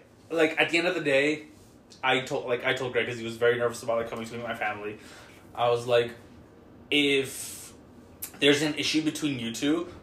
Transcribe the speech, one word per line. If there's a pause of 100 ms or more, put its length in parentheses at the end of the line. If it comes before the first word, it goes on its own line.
(320)
like,
at
the
end
of
the
day, (600)
I
told,
like,
I
told
Greg,
'cause
he
was
very
nervous
about,
like,
coming
to
meet
my
family. (580)
I
was
like, (800)
"If (680)
there's
an
issue
between
you
two, (160)